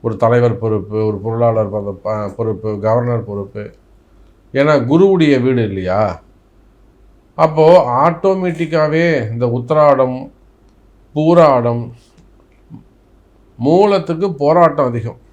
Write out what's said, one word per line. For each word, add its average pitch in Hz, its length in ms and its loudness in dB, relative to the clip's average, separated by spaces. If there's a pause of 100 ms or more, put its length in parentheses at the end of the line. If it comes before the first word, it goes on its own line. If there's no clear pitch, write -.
ஒரு 110 180 -4
தலைவர் 120 380 2
பொறுப்பு, 107 360 -4 (100)
ஒரு 101 160 -4
பொருளாளர் 113 500 -2
பத-, 101 320 -8
ப-, 107 320 -6
பொறுப்பு, 110 320 -6 (160)
கவர்னர் 117 440 -2
பொறுப்பு, 101 340 -10 (880)
ஏன்னா 143 200 2 (180)
குருவுடைய 165 440 4 (100)
வீடு 127 240 0
இல்லையா? 95 320 -4 (1400)
அப்போ 156 280 2 (400)
ஆட்டோமேட்டிக்காவே 165 1000 0 (280)
இந்த 120 140 -2 (100)
உத்திராடம், 131 600 2 (1000)
பூராடம், 143 680 2 (1800)
மூலத்துக்கு 175 680 0 (160)
போராட்டம் 160 480 2
அதிகம். 113 280 -8 (140)